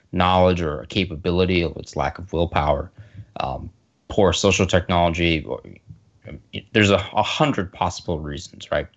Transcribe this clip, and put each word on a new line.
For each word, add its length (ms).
knowledge 500
or 280
capability, 720
or 140
it's 180
lack 240
of 140
willpower, 580
um, 300
poor 240
social 340
technology, 760
or, 180
there's 180
a, 120
a 100
hundred 500
possible 460
reasons, 520
right? 260